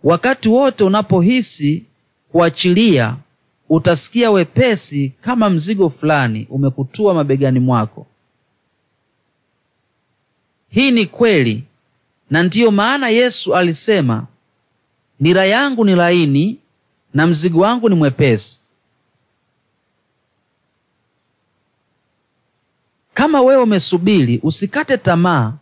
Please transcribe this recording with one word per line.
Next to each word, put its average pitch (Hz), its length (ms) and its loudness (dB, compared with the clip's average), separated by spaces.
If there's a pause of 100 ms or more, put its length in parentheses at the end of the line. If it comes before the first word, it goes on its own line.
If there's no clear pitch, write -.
wakati 220 440 0
wote 254 360 2
unapohisi 190 1000 0 (480)
kuachilia, 170 840 0 (520)
utasikia 175 600 0
wepesi 180 920 -2
kama 226 300 -2
mzigo 180 400 0
fulani 127 600 -2
umekutua 139 640 -2
mabegani 135 460 0
mwako. 120 460 -2 (2500)
Hii 269 220 0
ni 233 160 0
kweli, 139 580 0 (680)
na 156 120 0
ndiyo 208 280 2
maana 240 380 -2
Yesu 233 480 0
alisema, 160 680 0 (920)
"Nira 180 240 2
yangu 233 400 0
ni 196 100 2
laini 170 640 0 (560)
na 151 120 2
mzigo 165 340 0
wangu 226 280 0
ni 196 60 2
mwepesi." 139 680 0 (4000)
Kama 285 280 2
wewe 262 200 4
umesubiri, 180 800 0
usikate 233 560 -4
tamaa. 170 640 0